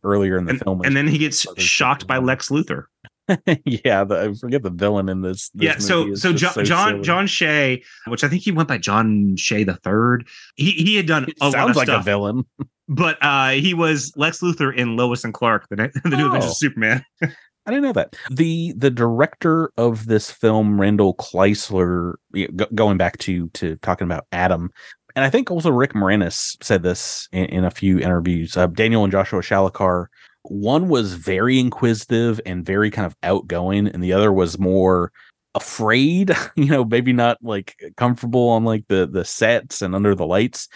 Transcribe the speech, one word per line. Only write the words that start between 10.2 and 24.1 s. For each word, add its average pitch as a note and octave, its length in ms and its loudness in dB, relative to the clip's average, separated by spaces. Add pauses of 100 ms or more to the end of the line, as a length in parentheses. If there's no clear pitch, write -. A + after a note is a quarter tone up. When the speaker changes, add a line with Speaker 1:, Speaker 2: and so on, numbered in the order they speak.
Speaker 2:
He, D#3+ 160 0
he F3+ 240 0
had F#3+ 100 0
done D3+ 220 2
Speaker 1:
It D#3 120 -10
Speaker 2:
a C#3 40 2
lot C#3 80 4
Speaker 1:
sounds B2+ 180 2
Speaker 2:
of - 60 -2
Speaker 1:
like B2+ 120 2
a C#3 40 2
Speaker 2:
stuff. G2+ 120 0
Speaker 1:
villain. G2+ 400 -2 (140)
<laughs> C#3 80 -10 (220)
Speaker 2:
But, D#3 320 0
uh, C#3 300 2
he D3 240 0
was D#3 420 -2
Lex D#3 220 -2
Luthor E3 340 0
in A#2 240 -2
Lois A#2+ 280 0
and A2+ 100 -8
Clark, A2+ 360 0
the, G2+ 60 -6
<laughs> A2 140 -2 (140)
the D3+ 120 0
new D3 100 2
Adventures C3+ 180 2
Speaker 1:
Oh. E2+ 60 -2
Speaker 2:
of B2 60 -6
Superman. A#2 560 0
<laughs> - 100 -12
Speaker 1:
I D#3+ 60 -2 (380)
didn't C4 160 -2
know C4+ 120 0
that. - 200 -2 (160)
The, E3 460 0
the C3 160 2
director C#3 840 0
of A2+ 300 0
this A2 240 0
film, G#2+ 500 2
Randall G2 360 4
Kleisler, F2+ 1000 0 (180)
y-, F#2+ 220 -6
go-, G2 220 -4
going G#2 200 2
back F2+ 220 0
to, F2 360 -4
to E2 240 -6
talking F#2 260 -4
about E2+ 260 -6